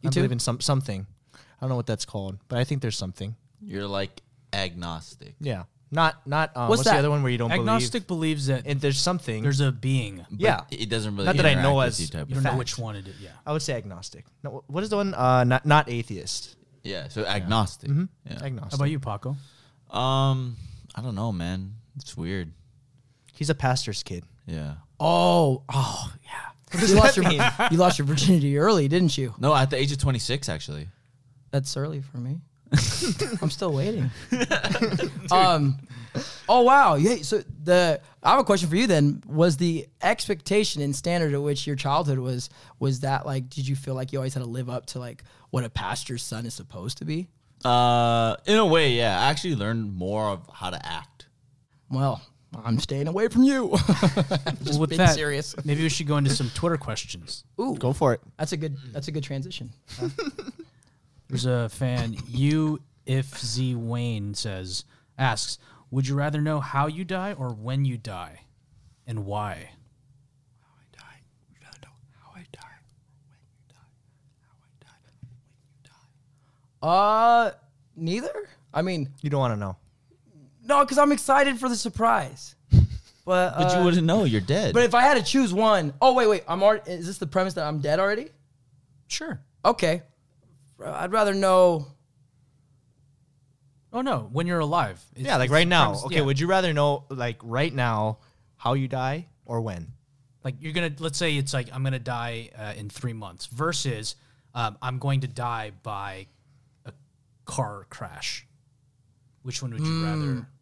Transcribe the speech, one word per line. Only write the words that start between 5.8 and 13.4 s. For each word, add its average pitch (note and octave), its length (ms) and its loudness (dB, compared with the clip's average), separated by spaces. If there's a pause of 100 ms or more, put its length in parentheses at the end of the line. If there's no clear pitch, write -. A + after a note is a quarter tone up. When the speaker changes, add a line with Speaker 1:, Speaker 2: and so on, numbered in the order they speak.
Speaker 2:
Not, D#3+ 380 0
not, D3+ 280 -2
um, A#2+ 120 -2
Speaker 1:
What's - 120 4
Speaker 2:
what's C3+ 100 2
the G3+ 60 6
Speaker 1:
that? D#3 40 4
Speaker 2:
other D3 100 4
one D3 140 2
where B2+ 80 2
you B2 60 0
don't A#2 140 0
Speaker 4:
Agnostic F#3+ 540 0
Speaker 2:
believe? - 20 -20
Speaker 4:
believes D#3+ 400 -2
that C3 200 0
Speaker 2:
And C#3+ 140 -2
there's C#3 180 0
something. C#3+ 420 -2
Speaker 4:
there's C3+ 200 2
a C3+ 100 2
being. A2 460 -2 (120)
Speaker 3:
But G#2 100 -10
Speaker 2:
Yeah. D#3+ 300 2
Speaker 3:
it A2 200 -8
doesn't G#2+ 260 -4
really G2+ 100 -2
Speaker 2:
Not F3 120 2
that C#3 80 4
I D3 100 6
know C3+ 160 4
Speaker 3:
interact C#3 60 4
with C3 100 4
Speaker 2:
as A2+ 140 -4
Speaker 3:
you E2 60 -4
type - 100 -10
Speaker 4:
You D#2 40 -6
Speaker 3:
of C#2+ 120 -10
Speaker 4:
don't C3+ 100 0
know C#3+ 60 2
Speaker 2:
fact. C3+ 100 -2
Speaker 4:
which - 180 -6
one A2 200 -8
it F#2+ 100 -14
is. F#2 140 -18
Yeah. F#2 80 -16 (160)